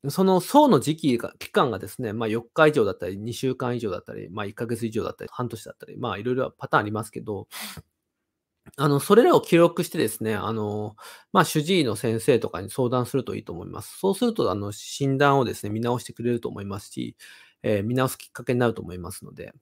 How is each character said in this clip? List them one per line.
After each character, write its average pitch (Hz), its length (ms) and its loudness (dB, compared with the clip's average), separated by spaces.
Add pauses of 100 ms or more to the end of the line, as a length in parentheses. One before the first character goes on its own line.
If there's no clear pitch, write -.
そ 185 140 2
の 190 160 6
層 285 300 6
の 160 100 8
時 143 160 0
期 135 220 2
が、 - 200 -6
期 - 140 -16
間 160 180 2
が 95 100 -4
で - 100 -10
す - 120 -12
ね、 107 120 -4
ま 113 140 -2
あ、 - 20 -2
四 113 140 -2
日 156 240 4
以 151 40 6
上 135 140 4
だ 95 80 -2
っ - 40 -10
た 90 120 -6
り、 95 80 -6
二 110 160 -8
週 131 220 -2
間 123 200 -4
以 117 60 -6
上 104 100 -4
だ 90 80 -6
っ - 40 -18
た 113 100 -14
り、 104 160 -12
ま 104 140 -8
あ、 - 20 -6
一 101 80 -10
ヶ 120 140 -6
月 117 180 -4
以 110 60 -4
上 113 120 -2
だ - 80 -6
っ - 40 -12
た - 100 -14
り、 - 80 -12
半 123 160 -4
年 117 120 -12
だ - 120 -16
っ - 40 -20
た - 80 -18
り、 - 120 -16
ま 113 160 -6
あ、 95 40 -6
い 104 60 -10
ろ 123 80 -2
い 123 40 0
ろ 127 220 -4
パ - 120 -12
タ 156 80 2
ー - 20 6
ン 107 40 0
あ - 20 -2
り 104 60 -4
ま 110 120 -4
す - 80 -14
け - 80 -10
ど、 110 300 -8 (1300)
あ 143 120 0
の、 143 120 4
そ 202 160 4
れ 240 80 10
ら 339 120 6
を 143 60 8
記 - 140 2
録 170 280 6
し - 60 -6
て - 80 -6
で 127 100 2
す - 160 -6
ね、 110 120 0
あ 101 160 -4
の、 104 440 -4 (360)
ま 190 100 6
あ、 156 40 6
主 151 180 -2
治 180 180 2
医 - 20 4
の 107 120 0
先 113 240 -2
生 120 200 4
と 113 100 -4
か 87 120 -8
に 101 80 -10
相 123 200 -2
談 123 160 0
す - 100 -8
る 127 80 0
と 104 120 -6
い 104 40 -6
い 107 40 -14
と 85 100 -12
思 87 120 -10
い 95 40 -12
ま 90 120 -10
す。 - 180 -16
そ 196 120 0
う 196 40 0
す 247 100 0
る 226 80 0
と、 120 180 0
あ 98 40 -2
の、 101 160 -6
診 135 460 -4
断 139 220 6
を 127 60 2
で 98 80 -4
す - 120 -12
ね、 104 40 -4
見 107 100 -4
直 120 200 0
し - 40 -12
て - 100 -16
く 120 100 -12
れ 120 80 0
る 120 80 -2
と 120 100 -6
思 104 120 -10
い 98 40 -10
ま 98 140 -8
す - 120 -18
し、 - 240 -10 (480)
え 107 160 2
ー、 98 40 -2
見 120 120 -2
直 131 140 2
す - 80 -8
き - 100 -20
っ - 40 -20
か 123 120 -16
け 131 100 -2
に 123 60 0
な 123 80 4
る 110 60 2
と - 80 -10
思 98 120 -10
い 90 40 -10
ま 87 140 -10
す - 140 -16
の 95 80 -18
で。 - 280 -14